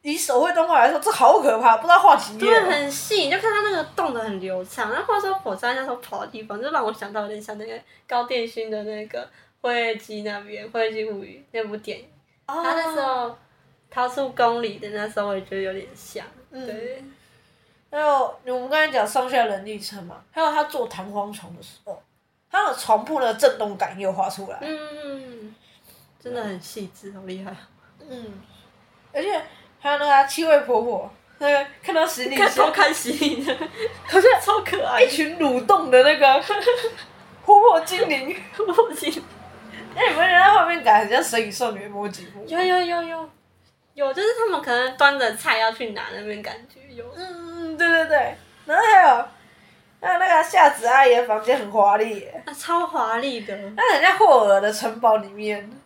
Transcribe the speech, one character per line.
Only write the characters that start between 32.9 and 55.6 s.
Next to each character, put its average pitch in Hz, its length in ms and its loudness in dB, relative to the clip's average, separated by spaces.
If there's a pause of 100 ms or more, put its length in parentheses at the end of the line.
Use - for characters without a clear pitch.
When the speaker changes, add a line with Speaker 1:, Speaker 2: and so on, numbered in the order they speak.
Speaker 2:
行 - 260 -6
李 285 240 -2
的， 262 100 -2 (540)
Speaker 1:
可 370 140 6
是 415 60 8 (140)
Speaker 2:
超 415 200 0
可 - 240 -4
爱。 - 180 4
Speaker 1:
一 - 60 4
群 302 280 -4
蠕 262 280 0
动 254 260 2
的 254 120 8
那 302 140 6
个 269 260 6 (440)
<laughs> - 580 -16
婆 403 140 10
婆 392 220 6
精 - 260 -2
灵。 285 260 -4 (220)
Speaker 2:
婆 440 100 -4
婆 453 280 2
精 302 180 -6
灵。 - 120 -12 (720)
Speaker 1:
哎， 466 120 0
你 330 60 -2
不 311 80 0
觉 370 60 4
得 370 60 2
那 381 200 8
画 359 120 6
面 330 180 -4
感 220 180 6
很 202 80 -4
像 262 120 2
神 226 200 -2
隐 208 100 -6
少 226 200 -4
女 202 120 -12
的 208 60 -14
摸 202 180 -10
几 185 200 -12
步 202 120 -20
吗？ 214 80 -16
Speaker 2:
有， 330 140 -4
有， 370 200 2
有， 339 220 -4
有。 330 260 -12 (640)
有， 277 200 -4
就 359 80 -4
是 427 60 0 (100)
他 453 80 0
们 330 160 -2
可 269 100 -6
能 254 240 0
端 277 240 2
着 220 160 -2
菜 254 220 -2
要 226 140 0
去 220 180 -10
拿 202 240 -12
那 202 100 -12
边 208 180 -10
感 - 140 -12 (140)
觉， 262 100 -20 (140)
有。 233 100 -18 (120)
Speaker 1:
嗯， 339 580 -12
嗯， 302 40 -12
对， 339 120 2
对， 330 180 2
对。 277 280 0 (320)
然 311 100 0
后 453 80 2
还 381 240 8
有， 240 160 4 (760)
还 359 140 -2
有 349 60 0
那 359 180 4
个 320 60 4
夏 339 260 6
子 226 160 -4
阿 262 200 6
姨 240 100 6
的 240 100 0
房 214 180 -2
间 254 160 0
很 208 120 -10
华 202 260 4
丽 214 220 -4
耶。 - 260 -16
Speaker 2:
啊， 294 80 -10
超 339 340 -4
华 233 300 -4
丽 247 240 -6
的。 202 120 -12 (220)
Speaker 1:
那 480 200 2
很 277 60 2
像 381 160 4
霍 254 300 6
尔 196 140 6
的 208 100 0
城 226 300 -6
堡 220 160 4
里 196 120 -6
面。 208 400 -8 (160)